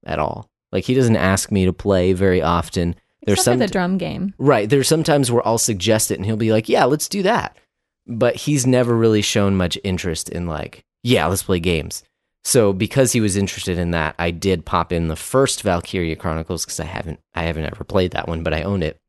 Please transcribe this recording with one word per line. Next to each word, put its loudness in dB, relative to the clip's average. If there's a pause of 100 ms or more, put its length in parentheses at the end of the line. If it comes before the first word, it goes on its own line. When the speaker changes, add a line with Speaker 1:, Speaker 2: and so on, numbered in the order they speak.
Speaker 1:
at -4
all. -4 (240)
Like, -2
he 0
doesn't 4
ask 0
me 4
to 0
play 2
very 2
often. -2 (320)
There's 2
Speaker 2:
Except 0
for 2
Speaker 1:
some 2
Speaker 2:
the 0
drum -2
game. -6
Speaker 1:
Right. 2
There's 2
sometimes 2
where 2
I'll 2
suggest 0
it, 0
and -6
he'll -2
be 2
like, 0
"Yeah, 4
let's 0
do -4
that." 0 (520)
But 0
he's 0
never 4
really 4
shown 2
much 0
interest -4
in, -6
like, -8 (180)
"Yeah, 2
let's 0
play 0
games." -2 (420)
So 4
because 2
he 0
was 0
interested -2
in 0
that, 0
I 0
did -2
pop -2
in 0
the -4
first 0
Valkyria -2
Chronicles -6
'cause -10
I -6
haven't, -10 (160)
I -4
haven't -4
ever -8
played 0
that -6
one, -4
but -2
I -4
own -2
it. -8